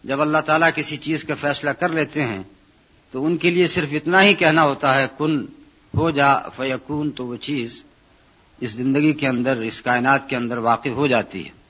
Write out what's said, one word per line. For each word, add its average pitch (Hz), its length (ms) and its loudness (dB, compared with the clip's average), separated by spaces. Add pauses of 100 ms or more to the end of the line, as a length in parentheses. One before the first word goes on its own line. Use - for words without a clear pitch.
جب 135 180 -2
اللہ 151 160 2
تعالیٰ 156 380 4
کسی 151 220 -6
چیز 151 260 -4
کا 147 120 -4
فیصلہ 143 340 -2
کر 170 200 -2
لیتے 151 340 -2
ہیں 101 200 -4 (680)
تو 131 140 -4
ان 170 120 0
کے 175 140 2
لیے 175 160 2
صرف 151 240 -2
اتنا 160 320 2
ہی 202 100 6
کہنا 160 300 4
ہوتا 139 320 2
ہے، 135 120 2 (100)
"کن، 151 280 -2 (520)
ہو 165 120 2
جا، 143 400 2
فیکون،" 135 640 -4
تو 127 160 -8
وہ 120 80 -8
چیز 117 480 -8 (760)
اس 120 100 -6
زندگی 135 440 2
کے 143 140 -2
اندر، 123 300 0
اس 110 240 -6
کائنات 127 480 2
کے 131 60 -2
اندر 120 220 -4
واقع 117 320 0
ہو 135 180 -2
جاتی 101 380 -2
ہے۔ 73 40 -18 (200)